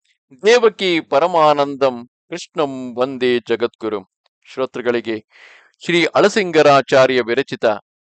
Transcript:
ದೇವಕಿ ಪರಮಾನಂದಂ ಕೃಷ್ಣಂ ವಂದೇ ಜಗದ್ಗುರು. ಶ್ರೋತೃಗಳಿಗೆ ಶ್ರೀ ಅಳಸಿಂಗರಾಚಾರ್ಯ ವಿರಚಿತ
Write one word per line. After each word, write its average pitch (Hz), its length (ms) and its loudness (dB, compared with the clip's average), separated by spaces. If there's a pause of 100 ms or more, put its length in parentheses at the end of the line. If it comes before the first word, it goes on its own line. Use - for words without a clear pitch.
(460)
ದೇವಕಿ 208 540 2
ಪರಮಾನಂದಂ 143 1080 0 (200)
ಕೃಷ್ಣಂ 135 680 -8
ವಂದೇ 127 420 -2
ಜಗದ್ಗುರು. 113 720 -6 (420)
ಶ್ರೋತೃಗಳಿಗೆ 117 720 -6 (600)
ಶ್ರೀ 170 200 0
ಅಳಸಿಂಗರಾಚಾರ್ಯ 147 1160 2
ವಿರಚಿತ 117 440 -4 (360)